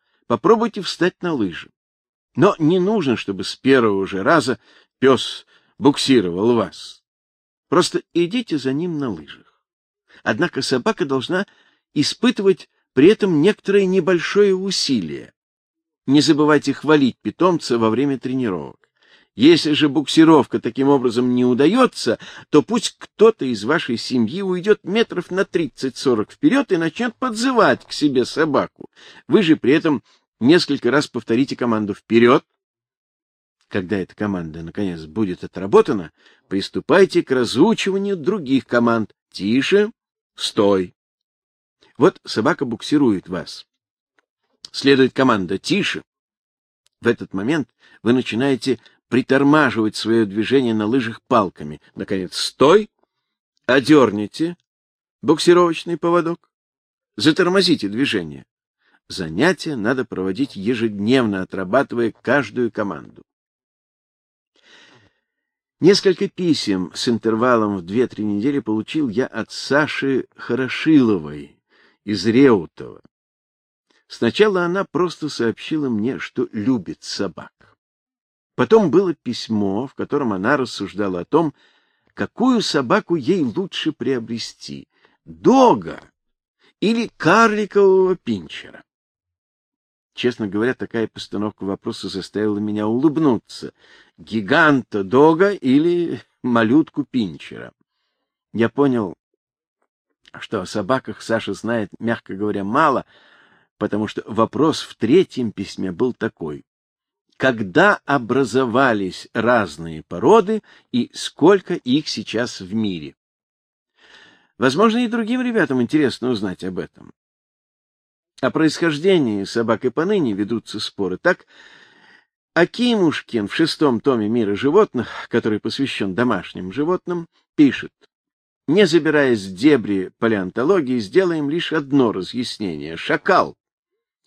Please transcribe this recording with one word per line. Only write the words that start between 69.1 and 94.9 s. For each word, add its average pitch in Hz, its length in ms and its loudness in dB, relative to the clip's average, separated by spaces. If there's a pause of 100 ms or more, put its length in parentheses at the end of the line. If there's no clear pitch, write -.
от 107 260 -10
Саши 139 840 -2
Хорошиловой 113 1200 0 (460)
из 101 220 -4
Реутова. 98 760 2 (1040)
Сначала 185 560 0
она 180 220 -2
просто 160 440 -4
сообщила 135 600 -4
мне, 110 280 -4
что - 340 -6
любит 107 520 -4
собак. - 480 -10 (1040)
Потом 151 340 4
было 180 240 2
письмо, 107 720 -4
в - 80 -16
котором 131 400 -4
она 110 240 0
рассуждала 95 640 -6
о 85 60 -10
том, 156 280 0 (640)
какую 233 460 0
собаку 165 540 -2
ей 156 280 0
лучше 160 480 -6
приобрести: 117 960 -8 (380)
дога 98 760 2 (800)
или 226 380 0
карликового 196 1000 4
пинчера. - 680 -10 (1300)
Честно 117 320 -4
говоря, 107 260 -2
такая 110 340 -4
постановка - 580 -8
вопроса 98 440 -8
заставила 101 480 -4
меня 107 300 -4
улыбнуться. 131 840 -2 (440)
Гиганта 117 840 0